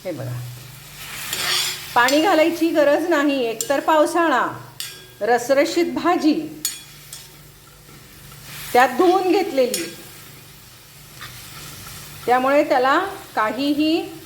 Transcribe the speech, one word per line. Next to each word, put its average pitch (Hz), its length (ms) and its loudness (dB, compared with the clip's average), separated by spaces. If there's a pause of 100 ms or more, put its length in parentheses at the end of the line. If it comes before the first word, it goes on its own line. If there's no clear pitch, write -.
हे 185 80 -8
बघा, - 280 -8 (1500)
पाणी 262 260 4
घालायची 330 480 2
गरज 311 400 2
नाही, 285 360 2
एकतर 233 360 -2
पावसाळा, 320 680 2 (720)
रसरशीत 269 720 2
भाजी, 311 720 0 (2000)
त्यात 254 160 6
धुवून 370 440 2
घेतलेली, 262 640 0 (2250)
त्यामुळे 262 380 4
त्याला 277 340 2 (380)
काहीही 285 680 0 (240)